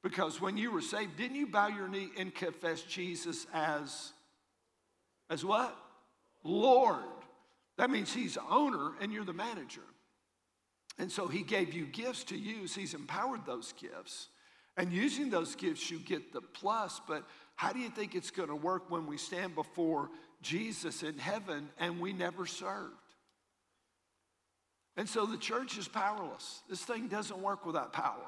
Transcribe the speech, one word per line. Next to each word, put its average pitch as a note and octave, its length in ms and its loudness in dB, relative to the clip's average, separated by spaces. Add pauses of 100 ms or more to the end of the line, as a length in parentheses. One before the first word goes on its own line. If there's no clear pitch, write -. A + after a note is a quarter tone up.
Because D#3+ 360 0
when G3 200 0
you A#3 120 0
were E3 120 0
saved, G3+ 340 -4
didn't B3 200 -4
you C#4+ 100 0
bow G#3 220 4
your G3+ 200 -4
knee F#3+ 300 -4
and F#3+ 160 -4
confess E3 480 -2
Jesus F3 720 -4
as, D3+ 580 0 (1200)
as E3 120 -2
what? G#3+ 320 4 (680)
Lord. G#3+ 560 10 (800)
That B3 100 8
means G#3+ 240 2
he's A3+ 220 0
the - 160 -4
owner G#3 500 6
and G3+ 100 -2
you're G#3+ 140 -2
the F3+ 80 -4
manager. F#3 480 -6 (1200)
And F3 120 -2
so G3 160 -2
he F3 160 0
gave F3 300 2
you E3 140 -2
gifts A#3 380 -4
to - 120 -6
use. G#3 380 -4
He's F#3 180 -4
empowered F3+ 540 -2
those B2 340 -6
gifts. - 480 -12 (480)
And F3+ 160 2
using B3 380 2
those E3 240 2
gifts, D#3 360 0
you E3 80 -4
get D3 360 -4
the - 80 -4
plus. G#3 680 0
But D3+ 160 -2 (320)
how - 160 2
do B3+ 60 -2
you A#3+ 100 -2
think G#3 260 -4
it's F3+ 160 -2
gonna D#3+ 240 -2
work F3 360 0
when E3 160 0
we D3 100 -4
stand F3+ 380 -4
before D#3+ 560 2 (320)
Jesus F#3 600 -2
in D3+ 140 -4
heaven D3+ 640 -2
and F3 200 0
we F#3 140 -2
never F3+ 320 -2
served? F#3+ 480 -6 (2000)
And G#3 100 -2
so A3 160 2
the A3 140 -2
church A#3+ 400 -2
is F#3+ 100 -6
powerless. F#3+ 800 -2
This F#3 140 -4
thing A#3 260 -2
doesn't G3+ 320 -2
work G3 240 0
without D#3 300 0
power. - 340 0